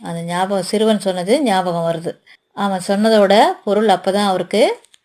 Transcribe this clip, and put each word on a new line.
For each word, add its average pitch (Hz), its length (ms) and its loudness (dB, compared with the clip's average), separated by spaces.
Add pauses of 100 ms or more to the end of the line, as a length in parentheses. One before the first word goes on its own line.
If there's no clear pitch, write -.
அந்த 170 200 -10
ஞாபகம், 185 420 -2
சிறுவன் 214 360 0
சொன்னது 190 420 -2
ஞாபகம் 175 500 0
வருது. 165 200 -8 (400)
அவன் 196 360 -4
சொன்னதோட 202 460 4 (300)
பொருள் 208 220 0
அப்பதான் 196 400 0
அவருக்கு 196 540 0 (240)